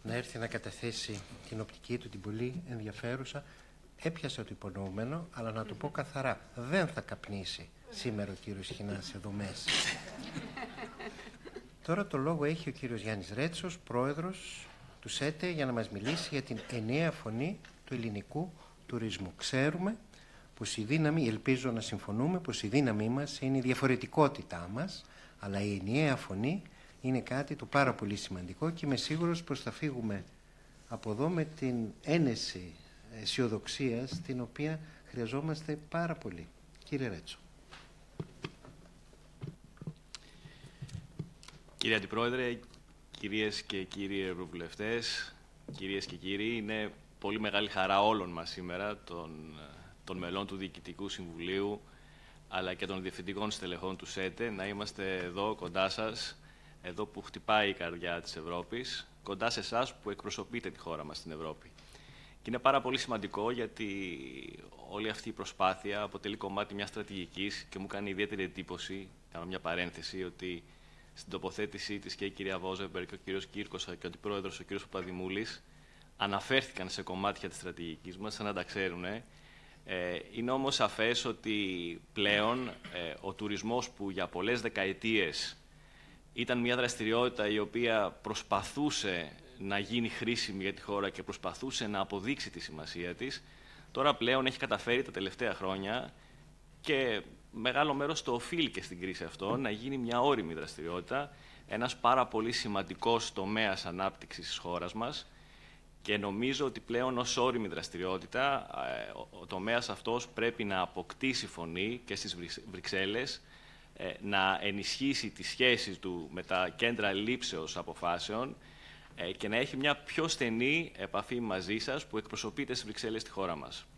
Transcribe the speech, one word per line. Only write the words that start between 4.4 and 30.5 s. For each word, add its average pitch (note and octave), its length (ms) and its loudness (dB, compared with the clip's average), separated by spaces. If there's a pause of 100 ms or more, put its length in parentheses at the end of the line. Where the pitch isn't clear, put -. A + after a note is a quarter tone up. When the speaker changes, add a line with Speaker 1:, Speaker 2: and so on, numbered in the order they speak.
Speaker 1:
το - 80 -8
υπονοούμενο, G#2 800 -4
αλλά A2+ 200 -4
να A2 140 -2
το G#2+ 100 -8
πω C#3+ 140 -4
καθαρά, C3 500 0 (160)
δεν D3+ 320 4
θα - 140 -4
καπνίσει - 680 -6 (200)
σήμερα G#2 420 -2
ο F#2+ 100 -6
κύριος G2 240 -6
Σχοινάς G2+ 480 -4
εδώ G2+ 160 -6
μέσα. G2+ 400 -2 (2250)
Τώρα G3 220 2
το D3+ 100 0
λόγο C#3+ 280 2
έχει D#3+ 240 0
ο - 20 -4
κύριος A#2 300 -4
Γιάννης G2+ 320 -2
Ρέτσος, E3 440 -2
πρόεδρος C#3+ 920 -2 (340)
του A#2 80 -10
σέτε, D#3 400 0
για D3+ 160 2
να B2+ 60 2
μας A#2 180 2
μιλήσει A#2 420 0
για C#3 100 2
την A2+ 180 -4 (120)
ενιαία B2+ 400 2
φωνή C3 480 -2 (260)
του - 80 -6
ελληνικού A#2 600 -2 (320)
τουρισμού. G2 520 -2
Ξέρουμε E3+ 600 2 (580)
πως - 220 -2
η A2 60 0
δύναμη, D3+ 440 6
ελπίζω B2+ 440 4
να A2+ 100 2
συμφωνούμε, A#2 580 2
πως D3 240 -2
η A2 40 0
δύναμή A2 420 6
μας C3+ 320 0
είναι C3+ 160 4
η C3+ 40 4
διαφορετικότητά B2+ 1120 4
μας, D#3+ 320 -4 (340)
αλλά G2 220 0
η G2+ 140 2
ενιαία B2 400 4
φωνή A#2+ 460 0 (400)
είναι C3 180 4
κάτι C3+ 360 -2
το - 100 -8
πάρα C3+ 280 8
πολύ G#2 220 0
σημαντικό F#2 540 -2
και E3 160 -4
είμαι C#3 100 4
σίγουρος E3+ 480 2
πως C#3 180 -2
θα A#2+ 100 -4
φύγουμε A#2 520 0 (640)